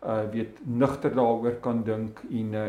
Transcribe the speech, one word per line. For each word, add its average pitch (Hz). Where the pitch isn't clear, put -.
uh, 110
weet, 113
nugter 131
daaroor 117
kan 117
dink 110
en, 110
uh, 107